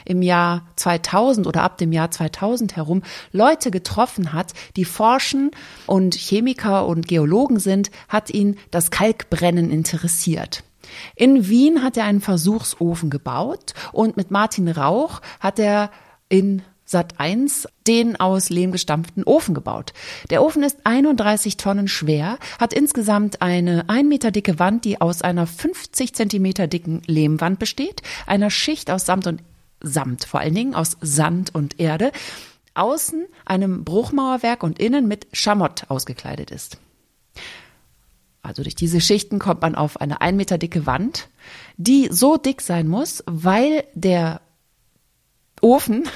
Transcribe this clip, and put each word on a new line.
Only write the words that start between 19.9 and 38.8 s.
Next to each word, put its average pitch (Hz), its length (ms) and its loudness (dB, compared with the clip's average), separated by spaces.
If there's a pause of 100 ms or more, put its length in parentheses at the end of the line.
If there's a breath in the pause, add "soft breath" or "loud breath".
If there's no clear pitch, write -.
Der - 140 4
Ofen 302 200 2
ist 285 220 -2
einunddreißig 220 720 2
Tonnen 202 320 -2
schwer, 156 500 -2 (200 loud breath)
hat 233 160 0
insgesamt 214 680 0
eine 175 480 2
ein 269 200 4
Meter 262 220 2
dicke 196 280 0
Wand, 208 260 2
die 202 160 -2
aus 170 220 0
einer 175 240 0
fünfzig - 680 -6
Zentimeter 190 520 0
dicken 165 400 -4
Lehmwand 156 520 2
besteht, 294 440 -6 (240 loud breath)
einer 202 240 2
Schicht - 400 -4
aus 185 160 -2
Samt 180 200 0
und, 170 160 -6 (380)
Samt 135 440 -4
vor - 160 -4
allen 156 140 -2
Dingen, 247 200 -2
aus 160 260 -2
Sand 160 540 0
und 147 260 -4
Erde, 165 320 0 (600 loud breath)
außen 311 500 -2 (220 soft breath)
einem 185 380 -2
Bruchmauerwerk 240 800 -2
und 160 160 -4
innen 240 300 2
mit 208 240 -6
Schamott 202 560 0
ausgekleidet 135 640 -8
ist. - 260 -16 (1700 loud breath)
Also - 220 -10
durch - 100 -10
diese 170 260 0